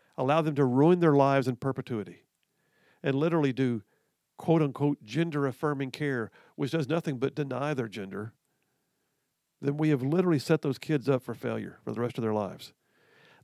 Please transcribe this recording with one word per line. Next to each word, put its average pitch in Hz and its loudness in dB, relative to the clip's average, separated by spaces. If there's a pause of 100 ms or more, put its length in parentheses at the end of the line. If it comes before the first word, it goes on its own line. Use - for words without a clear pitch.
(180)
allow 147 2
them 151 0
to 139 4
ruin 151 6
their 160 6
lives 139 4
in 127 -4
perpetuity, 117 -8 (800)
and 135 0
literally 151 2
do 120 0 (540)
quote-unquote 147 0
gender-affirming 139 -2
care, 131 -4 (260)
which 139 -4
does 147 -2
nothing 156 -2
but 131 -4
deny 139 -4
their 123 -4
gender, 101 -10 (1300)
then 143 -2
we 156 2
have 139 2
literally 165 2
set 156 2
those 139 -2
kids 139 -2
up 131 2
for - -10
failure 113 -8
for 113 -6
the 107 -6
rest 120 -4
of 120 -2
their 110 0
lives. 101 -6 (680)